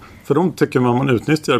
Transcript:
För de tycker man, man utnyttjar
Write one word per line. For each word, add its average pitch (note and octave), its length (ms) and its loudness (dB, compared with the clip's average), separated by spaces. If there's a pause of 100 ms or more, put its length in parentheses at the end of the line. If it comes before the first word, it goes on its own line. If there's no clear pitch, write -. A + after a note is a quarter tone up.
(240)
För C3+ 120 -2
de E3+ 160 0
tycker - 280 -2
man, B2 180 2
man C3+ 120 -2
utnyttjar C3+ 500 0